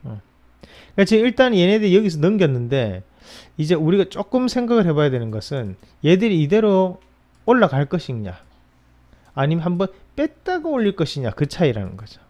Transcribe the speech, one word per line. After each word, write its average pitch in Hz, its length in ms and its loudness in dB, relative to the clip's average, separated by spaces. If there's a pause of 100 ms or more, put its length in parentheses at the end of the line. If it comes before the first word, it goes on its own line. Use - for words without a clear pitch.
어. 110 180 -14 (400)
그러니까 - 440 -4
지금 220 200 4
일단 240 300 2
얘네들 196 380 4
여기서 190 260 2
넘겼는데 131 840 0 (540)
이제 156 180 0
우리가 165 340 2
조금 247 380 -4
생각을 233 380 0
해봐야 147 240 2
되는 117 220 -4
것은 107 440 -8 (300)
얘들이 185 360 2
이대로 190 580 0 (460)
올라갈 165 400 2
것이냐 110 520 -8 (960)
아니면 156 300 0
한번 180 240 -2 (280)
뺐다가 320 540 -4
올릴 220 260 0
것이냐 135 360 -4
그 147 140 -2
차이라는 110 520 -2
거죠. - 320 -20